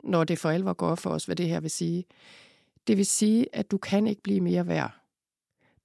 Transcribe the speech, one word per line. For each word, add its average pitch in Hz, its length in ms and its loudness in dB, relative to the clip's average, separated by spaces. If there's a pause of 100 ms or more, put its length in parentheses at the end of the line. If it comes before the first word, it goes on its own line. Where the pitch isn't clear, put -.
når 170 200 2
det 165 140 0
for 160 120 0
alvor 185 220 0
går 175 160 -2
op 165 100 0
for 180 120 -4
os, 160 140 -2
hvad 180 120 -4
det 175 120 -2
her 165 120 -2
vil 156 100 -6
sige. 175 340 -4 (800)
Det 214 100 4
vil 196 100 2
sige, 220 460 4
at - 180 -6
du 196 80 0
kan 208 280 0
ikke 208 160 -4
blive 196 180 0
mere 175 260 2
værd. 160 260 -2 (920)